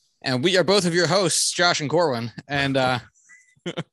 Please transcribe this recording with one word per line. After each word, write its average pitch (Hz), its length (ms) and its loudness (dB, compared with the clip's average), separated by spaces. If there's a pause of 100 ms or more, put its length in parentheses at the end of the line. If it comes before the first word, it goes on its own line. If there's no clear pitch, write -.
(220)
And 127 220 -2
we 185 140 2
are 180 60 4
both 180 220 2
of 170 80 0
your 170 140 2
hosts, 175 460 0
Josh 175 280 0
and 143 80 -4
Corwin. 131 420 0 (160)
And, 139 300 -2
uh, 127 220 0 (680)
<laughs> 175 80 -8 (180)